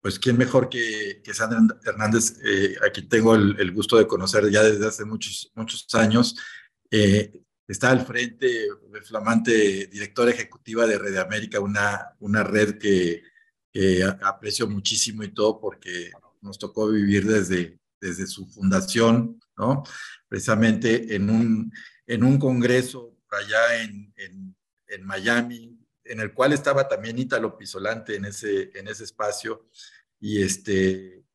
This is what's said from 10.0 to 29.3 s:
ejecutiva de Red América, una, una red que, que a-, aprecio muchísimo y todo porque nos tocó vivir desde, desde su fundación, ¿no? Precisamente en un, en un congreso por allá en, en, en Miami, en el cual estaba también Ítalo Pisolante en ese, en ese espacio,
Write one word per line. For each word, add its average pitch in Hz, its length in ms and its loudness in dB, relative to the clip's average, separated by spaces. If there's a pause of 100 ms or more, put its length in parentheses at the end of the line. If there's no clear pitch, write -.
ejecutiva 113 540 -4
de 107 120 2
Red 98 180 -4
América, 101 460 -4
una, 101 580 -4
una 104 240 0
red 104 340 2
que, 90 440 0 (500)
que 95 320 2
a-, 95 200 -2
aprecio 104 440 -4
muchísimo 107 560 -4
y 98 100 -12
todo 107 280 0
porque 90 500 -10 (300)
nos 101 180 -18
tocó 107 300 -4
vivir 101 360 2
desde, 92 540 0 (220)
desde 92 260 -10
su - 200 -14
fundación, 113 920 2 (180)
¿no? 139 260 -2 (440)
Precisamente 113 880 0
en 101 140 -2
un, 113 420 0 (340)
en 117 200 -2
un 139 120 6
congreso 123 760 0 (140)
por 101 100 -4
allá 113 420 0
en, 104 360 -14
en, 95 360 -16 (340)
en 95 180 -16
Miami, 117 720 -4 (240)
en 113 160 -14
el 107 140 -6
cual 131 180 2
estaba 143 340 2
también 113 320 -6
Ítalo 123 400 -4
Pisolante 104 600 -8
en 98 80 -8
ese, 98 520 -6
en 98 120 -16
ese 107 160 -14
espacio, 107 640 -8 (500)